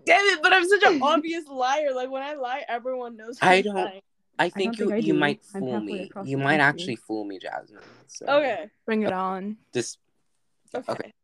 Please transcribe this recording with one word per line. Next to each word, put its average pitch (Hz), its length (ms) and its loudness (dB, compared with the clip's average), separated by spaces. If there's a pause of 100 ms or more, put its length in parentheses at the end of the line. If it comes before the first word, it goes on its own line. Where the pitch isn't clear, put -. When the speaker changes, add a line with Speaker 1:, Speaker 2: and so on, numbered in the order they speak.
Speaker 1:
damn 381 200 6
it, 359 180 4
but 359 100 6
I'm 359 140 4
such 392 160 4
an 359 160 6
Speaker 2:
<laughs> - 20 0
Speaker 1:
obvious 320 460 0
liar. 269 460 -2
Like, 254 180 -6
when 269 100 -6
I 294 140 -8
lie, 262 320 -6
everyone 240 500 -8
knows 220 240 -14
Speaker 3:
I 185 140 6
Speaker 1:
I'm 190 80 4
Speaker 3:
don't, 202 120 -6
Speaker 1:
lying. 190 260 -6 (360)
Speaker 3:
I 330 80 2
Speaker 2:
I 370 40 -2
Speaker 3:
think 196 280 -4
Speaker 2:
don't - 20 -10
Speaker 3:
you, 214 60 -2
Speaker 2:
think 196 80 0
I 208 40 0 (100)
Speaker 3:
you 156 60 2
Speaker 2:
do. 151 60 2
Speaker 3:
might 147 220 0 (140)
Speaker 2:
I'm 196 60 -8
Speaker 3:
fool - 120 -4
Speaker 2:
halfway 214 200 -4
Speaker 3:
me. 190 100 -8
Speaker 2:
across - 240 -12
Speaker 3:
You 139 100 -4
Speaker 2:
the 139 60 -2
Speaker 3:
might 147 160 4
Speaker 2:
country. 147 220 2
Speaker 3:
actually 139 160 -6
fool 107 280 -8
me, 98 140 -10
Jasmine. - 420 -12 (260)
So, - 200 -18
Speaker 1:
Okay. 247 420 0 (160)
Speaker 4:
Bring 220 180 0
it 202 40 0
Speaker 3:
okay. 185 80 -2
Speaker 4:
on. 190 420 -6 (160)
Speaker 3:
Just, - 240 -6 (760)
Speaker 1:
Okay. - 180 -8
Speaker 3:
okay, - 220 -10 (100)